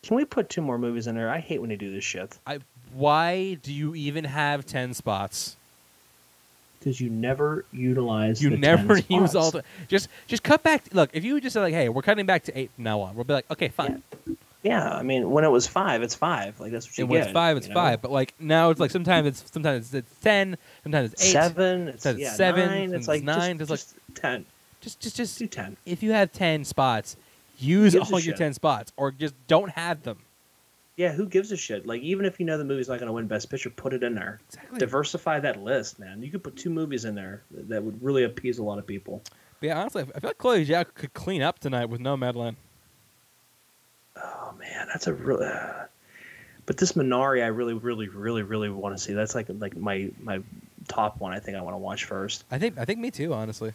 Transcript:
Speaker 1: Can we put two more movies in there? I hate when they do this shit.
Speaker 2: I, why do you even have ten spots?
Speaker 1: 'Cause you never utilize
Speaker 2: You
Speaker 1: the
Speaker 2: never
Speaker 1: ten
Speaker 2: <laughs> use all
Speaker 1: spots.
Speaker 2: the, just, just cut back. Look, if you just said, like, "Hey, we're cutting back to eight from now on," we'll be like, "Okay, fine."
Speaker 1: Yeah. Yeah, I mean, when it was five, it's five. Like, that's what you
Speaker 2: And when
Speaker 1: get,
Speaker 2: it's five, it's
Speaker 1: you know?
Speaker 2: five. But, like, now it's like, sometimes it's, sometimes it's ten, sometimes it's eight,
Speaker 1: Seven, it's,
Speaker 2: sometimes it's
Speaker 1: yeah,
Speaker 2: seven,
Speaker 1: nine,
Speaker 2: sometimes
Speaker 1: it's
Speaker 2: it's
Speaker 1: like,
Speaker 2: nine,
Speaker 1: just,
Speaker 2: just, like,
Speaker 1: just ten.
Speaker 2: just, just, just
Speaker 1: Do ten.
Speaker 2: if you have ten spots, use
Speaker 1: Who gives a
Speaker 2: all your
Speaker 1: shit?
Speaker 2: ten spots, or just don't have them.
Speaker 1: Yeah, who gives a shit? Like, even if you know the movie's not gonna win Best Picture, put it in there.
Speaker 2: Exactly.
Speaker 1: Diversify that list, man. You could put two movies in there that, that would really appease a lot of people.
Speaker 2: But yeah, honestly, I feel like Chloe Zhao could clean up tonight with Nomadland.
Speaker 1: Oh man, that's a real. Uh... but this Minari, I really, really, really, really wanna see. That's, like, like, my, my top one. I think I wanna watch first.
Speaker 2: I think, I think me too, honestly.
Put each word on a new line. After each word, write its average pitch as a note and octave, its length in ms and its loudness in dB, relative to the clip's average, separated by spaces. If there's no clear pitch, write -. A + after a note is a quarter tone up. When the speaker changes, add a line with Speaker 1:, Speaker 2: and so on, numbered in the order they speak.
Speaker 1:
Can - 120 2
we C#4+ 100 4
put - 240 -2
two - 120 -4
more C3 160 0
movies A#2+ 300 -2
in A2+ 80 -4
there? A2+ 140 -2
I D3+ 100 -2
hate D#3+ 200 -6
when A2+ 100 -6
they A2 60 -4
do G2 160 -8
this G2 120 -8
shit. - 340 -8
Speaker 2:
I, C#3+ 120 -8
why E3+ 640 2
do C#3+ 180 -10
you D3+ 220 -4
even D3 300 -4
have C#3+ 400 0
ten B2+ 280 -4
spots? - 640 -4
Speaker 1:
'Cause B2+ 200 -2
you B2 80 -2
never C3 640 0
utilize A#2+ 680 2
Speaker 2:
You C#3+ 100 6
Speaker 1:
the - 60 2
Speaker 2:
never E3+ 440 6
Speaker 1:
ten F#3 200 4
Speaker 2:
<laughs> - 20 -
use D#3+ 120 4
all E3 160 4
Speaker 1:
spots. E3 160 -6
Speaker 2:
the, - 200 -16
just, G3 200 2
just - 160 -2
cut D4+ 200 4
back. D#4 300 4
Look, D#3+ 180 6
if D#3+ 140 -4
you C#4 160 0
just B3+ 120 -4
said, A3 80 2
like, E3+ 120 2
"Hey, D3 160 4
we're B2+ 120 0
cutting G#3 240 2
back F#3 200 4
to - 120 -6
eight C3 180 -6
from A#2+ 100 -8
now G#2+ 160 2
on," F#2+ 140 -6
we'll B2 100 -4
be C#3+ 80 2
like, C3 180 -2
"Okay, - 160 -2
fine." C4+ 340 -4
Speaker 1:
Yeah. E4 80 -6
Yeah, G#3+ 320 0
I - 100 -4
mean, B2+ 280 0
when D3+ 140 6
it D#3 40 6
was B2 180 6
five, F3 360 0
it's A#2 120 -4
five. A2+ 440 -2
Like, A2+ 140 -8
that's A2+ 120 -8
what - 120 -14
you A#2+ 80 -2
Speaker 2:
And A2 60 -2
when D#3 100 4
Speaker 1:
get, A2+ 60 -2
Speaker 2:
it's F#2+ 60 -8
five, E3 220 4
it's A#2+ 120 -4
Speaker 1:
you G2+ 60 -10
know? A2 60 2
Speaker 2:
five. B2 220 2
But, B2 100 -6
like, C3+ 300 0
now E3 300 6
it's D#3 100 2
like, C#3+ 100 2
sometimes F3 340 4
it's, C3+ 280 -4
sometimes C3+ 400 -2
it's B2+ 280 -6
ten, G3 360 4
sometimes C#3+ 300 0
it's - 100 -2
eight, F#3+ 80 4
Speaker 1:
Seven, F3 560 4
it's, B2 160 -12
Speaker 2:
sometimes C3 180 0
it's C3 100 -4
Speaker 1:
yeah, G#2+ 40 -6
Speaker 2:
seven, F#3 320 4
Speaker 1:
nine, - 20 2
Speaker 2:
sometimes - 20 -4
Speaker 1:
it's F3 80 -2
Speaker 2:
it's A#2 80 -6
Speaker 1:
like, D3+ 160 2
Speaker 2:
nine, E3 340 0
Speaker 1:
just, D3+ 140 -6
Speaker 2:
just, - 240 -6
like, - 140 -20
Speaker 1:
just - 120 -16
ten. B2+ 240 -2
Speaker 2:
just, - 180 -16
just, - 160 -10
just - 240 -6
Speaker 1:
Do A3+ 80 -6
ten. G2 380 -10
Speaker 2:
if F3 180 -4
you A3 80 4
have G3+ 220 4
ten D#3 320 2
spots, B2 500 0
use F3+ 360 8
Speaker 1:
Who F#3 60 8
gives A3 120 -2
a - 20 0
Speaker 2:
all F#3 60 4
your E3 140 -2
Speaker 1:
shit? - 40 -6
Speaker 2:
ten D3+ 160 0
spots, B2 440 0
or C#3 160 0
just C#3 200 -4
don't F3 220 6
have E3 340 -4
them. A2+ 140 -8
Speaker 1:
Yeah, E3+ 160 2
who F#3 120 -2
gives G3 280 0
a - 40 -4
shit? - 300 -6
Like, A#2 140 -4
even F#3+ 240 0
if F#3 120 -2
you F3+ 80 -2
know D#3+ 120 0
the D3+ 80 -4
movie's C3+ 240 -2
not B2 100 -4
gonna A#2 140 -6
win A2+ 140 -4
Best G#2+ 220 -4
Picture, B2 200 -6
put B2+ 240 -6
it B2 100 -2
in A#2+ 100 -2
there. G#2+ 360 -8
Speaker 2:
Exactly. - 300 -14
Speaker 1:
Diversify D3 600 0
that A#2 240 -4
list, A#2 360 -2
man. G2 220 -16
You C3+ 100 -12
could F#3 120 -8
put C3 140 -14
two F3+ 120 -6
movies D3 360 -4
in G#2+ 100 -6
there G2 360 -12
that, - 180 -14
that G#2+ 120 -2
would A2 220 -8
really C3 220 2
appease A#2+ 340 -4
a A2 40 -4
lot G#2 140 -4
of G2 80 -10
people. G2 360 -10
Speaker 2:
But D3 60 -4
yeah, D#3+ 120 -2
honestly, G3+ 220 -4
I D3 60 -10
feel C#3+ 120 -6
like - 60 -8
Chloe A3 280 4
Zhao E3 200 2
could - 180 -12
clean F#3 280 -4
up D#3 180 -2
tonight B2+ 260 -2
with A#2 160 -6
Nomadland. B2 540 -4
Speaker 1:
Oh - 380 -14
man, - 320 -10
that's - 160 -4
a E3 60 -2
real. C3 280 -2
Uh... - 440 -6
but - 120 -4
this F#3 160 2
Minari, C3 480 2
I A#2 60 2
really, A#2 260 -2
really, A2 360 -4
really, G#2+ 340 -4
really G#2 260 -2
wanna G2 280 -6
see. G2+ 160 -6
That's, G#2+ 200 -2
like, A2+ 160 -4
like, G2 280 -8
my, G2 320 -4
my G2 200 -6
top G#2+ 320 -2
one. F#2 100 -6
I F#2+ 80 -6
think G2 180 -10
I F#2+ 40 -8
wanna F2+ 160 -8
watch F#2+ 260 -6
first. G2 480 -6
Speaker 2:
I B2+ 80 -4
think, G#3 180 -2
I B2 80 -4
think A3 140 -4
me A#3+ 120 -6
too, D#3 220 -4
honestly. A2 420 -6